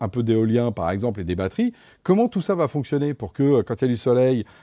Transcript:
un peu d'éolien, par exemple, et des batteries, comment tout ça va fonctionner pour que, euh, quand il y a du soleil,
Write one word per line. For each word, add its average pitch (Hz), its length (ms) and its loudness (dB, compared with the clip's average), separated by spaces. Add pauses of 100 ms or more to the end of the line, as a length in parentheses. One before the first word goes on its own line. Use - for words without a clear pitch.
un 113 100 -4
peu 120 120 -4
d'éolien, 113 480 2
par 87 200 -4
exemple, 101 320 -4
et - 20 -6
des 87 100 -2
batteries, 95 380 -2 (300)
comment 214 260 2
tout 185 140 -4
ça 196 120 0
va 165 140 0
fonctionner 143 460 -4
pour 110 180 -12
que, 139 100 -2
euh, 139 200 4
quand - 180 -4
il 131 60 0
y - 20 2
a - 0 -
du 120 80 0
soleil, 123 480 2 (180)